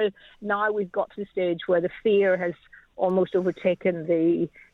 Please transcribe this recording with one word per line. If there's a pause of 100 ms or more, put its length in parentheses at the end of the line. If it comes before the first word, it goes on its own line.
(420)
now
we've
got
to
the
stage
where
the (140)
fear
has (420)
almost
overtaken
the, (240)